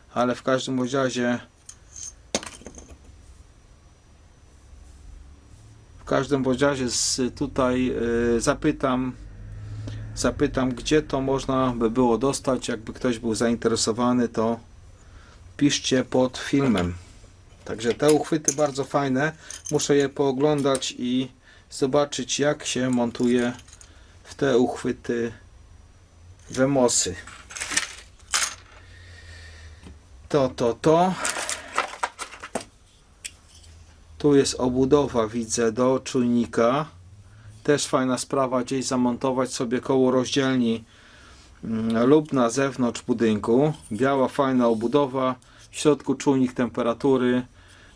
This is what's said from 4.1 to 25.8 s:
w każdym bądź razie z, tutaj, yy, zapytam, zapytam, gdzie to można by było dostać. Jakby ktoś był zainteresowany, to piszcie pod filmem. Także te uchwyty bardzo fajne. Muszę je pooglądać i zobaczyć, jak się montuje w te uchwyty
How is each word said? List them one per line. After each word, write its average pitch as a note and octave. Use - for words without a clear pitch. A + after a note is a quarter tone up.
w -
każdym C3+
bądź B2+
razie C3
z, -
tutaj, B2+
yy, A#2
zapytam, C3
zapytam, C3
gdzie D3+
to C3+
można C3
by A#2
było A#2+
dostać. C3
Jakby A2
ktoś B2
był A2+
zainteresowany, A#2
to A#2
piszcie C3+
pod B2+
filmem. G2+
Także G#2+
te D3
uchwyty D3+
bardzo C#3
fajne. C#3
Muszę D3
je C#3
pooglądać C#3
i B2+
zobaczyć, C#3+
jak D3
się B2+
montuje B2
w -
te C3
uchwyty B2